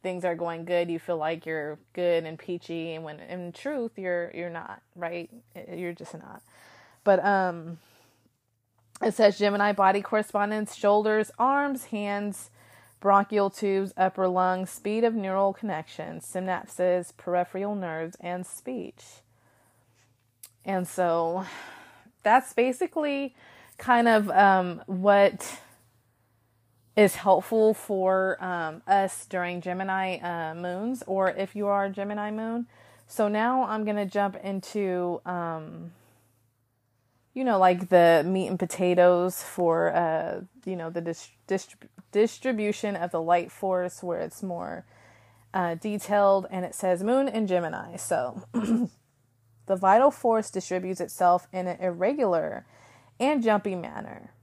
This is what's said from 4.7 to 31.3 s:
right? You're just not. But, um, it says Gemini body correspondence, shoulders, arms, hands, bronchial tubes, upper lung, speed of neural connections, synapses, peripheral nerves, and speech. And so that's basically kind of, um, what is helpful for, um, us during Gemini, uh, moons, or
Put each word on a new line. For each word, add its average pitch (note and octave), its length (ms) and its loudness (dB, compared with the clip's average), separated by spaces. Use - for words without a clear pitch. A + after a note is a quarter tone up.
right? F3 320 -8
You're F3 220 -8
just E3+ 220 -16
not. - 260 -18
But, F#3+ 200 6
um, E3+ 540 0
it A3 100 0
says G#3 260 4
Gemini G3+ 340 2
body G3 280 4
correspondence, G#3+ 760 -2
shoulders, G#3+ 640 2
arms, C#4 480 0
hands, G#3 640 -6
bronchial G3+ 500 4
tubes, G3 460 -2
upper F#3+ 320 2
lung, F#3 380 0
speed G#3+ 380 -2
of A3+ 100 2
neural G3 380 0
connections, E3 760 -10
synapses, F3+ 880 -2
peripheral F#3 580 -2
nerves, E3 460 -8
and F3+ 260 -8
speech. - 580 -12
And F#3 220 -2
so E3+ 580 0
that's A#3+ 300 4
basically C#4 840 -2
kind A#3 300 4
of, G#3+ 220 4
um, F#3 560 4
what G3 760 2
is G#3 180 6
helpful A3 580 4
for, F#3+ 680 0
um, E3+ 460 -6
us G3 380 2
during F3 340 -4
Gemini, F#3 580 -4
uh, E3+ 360 -6
moons, F#3 520 -6
or F#3+ 240 0